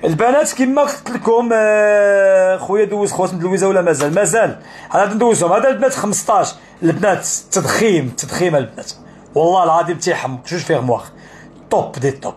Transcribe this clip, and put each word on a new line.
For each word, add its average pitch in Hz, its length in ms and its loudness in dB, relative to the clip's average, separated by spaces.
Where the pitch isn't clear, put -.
البنات 240 500 0
كما 262 280 0
قلت 285 280 -4
لكم، 233 440 0
آه، 202 1040 4
خويا 202 280 0
دوز 202 260 -2
خوات 185 220 -2
من 180 60 -6
دويزه 180 280 0
ولا 185 140 2
مازال؟ 156 340 0
مازال. 196 440 0
انا 175 100 4
غادي 208 120 -2
ندوزهم. 202 360 2
هذا 233 180 2
البنات 254 240 0
خمسطاش. 214 640 -2
البنات 170 440 0
تضخيم، 170 580 0
تضخيم 160 460 -4
البنات. - 360 -4
والله 175 280 2
العظيم 170 340 0
تيحمق، 131 500 -6
جوج 170 120 -6
فيغمواغ. 127 460 -2
طوب 202 200 -2
دي 135 200 -4
طوب. - 260 -10